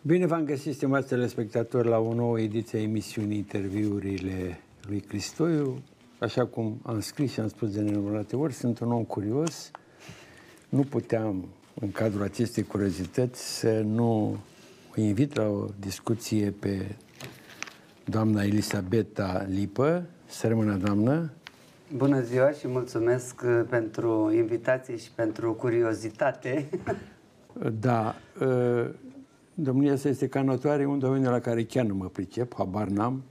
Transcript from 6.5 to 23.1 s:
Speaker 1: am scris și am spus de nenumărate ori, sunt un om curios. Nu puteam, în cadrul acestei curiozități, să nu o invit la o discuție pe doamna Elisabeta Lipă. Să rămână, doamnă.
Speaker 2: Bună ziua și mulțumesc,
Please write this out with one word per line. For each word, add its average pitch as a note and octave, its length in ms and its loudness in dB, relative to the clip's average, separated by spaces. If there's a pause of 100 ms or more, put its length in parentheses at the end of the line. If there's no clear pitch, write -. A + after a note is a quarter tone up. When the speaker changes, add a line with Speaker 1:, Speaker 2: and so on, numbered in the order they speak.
Speaker 1:
am A2+ 160 -4
scris C3 320 -2
și - 80 -4
am A2 80 0
spus G#2 260 -2
de G#2+ 80 0
nenumărate G#2 540 -2
ori, C#3 180 0
sunt A#2+ 260 -2
un A#2+ 120 0
om A#2 120 2
curios. A2+ 680 -2 (1000)
Nu C3+ 120 2
puteam, A2 640 -2 (360)
în G2 100 -4
cadrul G2+ 320 0
acestei A2 400 0
curiozități, F#2+ 960 -2
să A2 260 2
nu A2 520 2 (600)
o A2 40 2
invit G#2+ 340 2
la A2 120 2
o G#2 180 0 (140)
discuție G2+ 800 -2
pe G2 360 -2 (1080)
doamna G#2+ 380 2
Elisabeta G2+ 1040 0
Lipă. C3 540 0 (220)
Să - 220 -4
rămână, A2 280 2
doamnă. A2 560 2 (640)
Speaker 2:
Bună C3+ 260 4
ziua B2+ 300 4
și - 160 -6
mulțumesc, B2 800 0